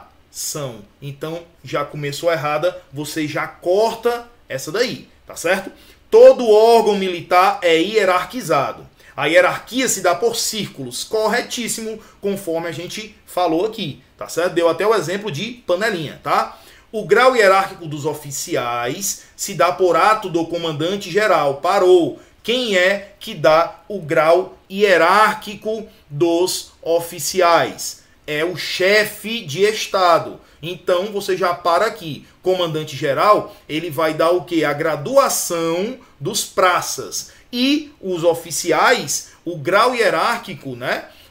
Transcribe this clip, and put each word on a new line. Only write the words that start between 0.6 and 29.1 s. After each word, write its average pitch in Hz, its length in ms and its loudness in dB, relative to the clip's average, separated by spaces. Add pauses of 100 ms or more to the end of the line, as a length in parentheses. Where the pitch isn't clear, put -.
Então, 156 420 -10 (200)
já 147 220 -6
começou 147 460 -2
errada, 151 500 -2 (100)
você 151 360 -6
já 156 200 -6
corta 226 800 0 (220)
essa 135 220 -8
daí, 202 360 -4 (180)
tá - 100 -18
certo? 190 360 -4 (380)
Todo 247 400 10
órgão 214 460 6
militar 185 680 2
é 165 180 4
hierarquizado. 180 1120 -2 (240)
A 143 120 -4
hierarquia 175 600 2
se 196 140 -4
dá 170 140 2
por 233 200 -2
círculos, 139 680 -8
corretíssimo, 220 960 -4 (200)
conforme 175 480 -4
a 165 40 -8
gente 180 440 -12 (120)
falou 175 360 0
aqui, 208 380 -8 (160)
tá - 100 -12
certo? 170 260 -2
Deu 170 140 2
até 170 200 0
o 220 80 4
exemplo 196 360 -4
de 208 360 -10
panelinha, 175 560 -4
tá? - 360 -2 (320)
O 214 140 -6
grau 247 300 6
hierárquico 190 520 2
dos 147 180 -8
oficiais 139 1160 -6 (120)
se 196 200 -8
dá 170 160 2
por 180 240 2
ato 196 340 2
do 165 160 -2
comandante-geral. 170 1120 -2
Parou. 180 600 2 (240)
Quem 233 340 -2
é 196 420 0
que 220 140 -14
dá 160 540 2
o 202 120 -8
grau 165 580 0 (120)
hierárquico 202 1200 2 (200)
dos 170 640 -2 (120)
oficiais? 165 1200 0 (240)
É 151 180 -4
o 180 100 -4
chefe 208 880 -2